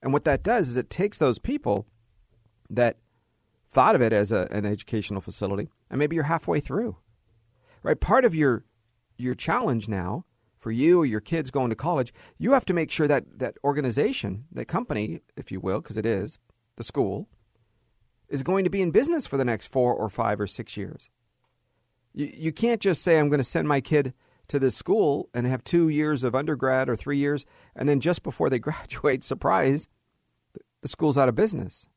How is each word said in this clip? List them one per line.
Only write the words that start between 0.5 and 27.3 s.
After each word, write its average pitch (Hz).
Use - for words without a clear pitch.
is 120
it 123
takes 202
those 131
people 120
that 117
thought 143
of 143
it 110
as 104
a, 98
an 101
educational 104
facility, 101
and 131
maybe 151
you're 160
halfway 160
through, 185
right? -
Part 254
of 196
your, 139
your 123
challenge 151
now 98
for 113
you 156
or 156
your 107
kids 151
going 131
to 110
college, 143
you 208
have 269
to 185
make 160
sure 156
that 143
that 120
organization, 139
that 123
company, 156
if -
you 98
will, 95
'cause 107
it 107
is, 104
the 117
school, 123
is 139
going 190
to 180
be 196
in 180
business 277
for -
the 135
next 117
four 123
or 110
five 107
or 104
six -
years. 95
You, 143
you 156
can't 226
just 185
say, 165
"I'm 147
gonna 143
send 160
my 143
kid 139
to 147
this 131
school 180
and 123
have 127
two 170
years 151
of 120
undergrad 131
or 120
three 143
years," 143